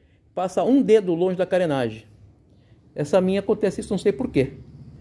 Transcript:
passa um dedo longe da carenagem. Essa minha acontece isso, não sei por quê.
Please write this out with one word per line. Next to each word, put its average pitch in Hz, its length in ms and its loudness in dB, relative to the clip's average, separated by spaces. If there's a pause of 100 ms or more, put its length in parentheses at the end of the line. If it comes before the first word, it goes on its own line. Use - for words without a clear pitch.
(340)
passa 180 300 -2
um 262 180 4
dedo 185 320 2
longe 180 220 0
da 180 100 -2
carenagem. 139 600 -2 (880)
Essa 151 280 0
minha 190 180 0
acontece 202 420 -2
isso, 208 120 -8
não 185 60 -2
sei 202 140 0
por - 160 -6
quê. - 260 -2 (460)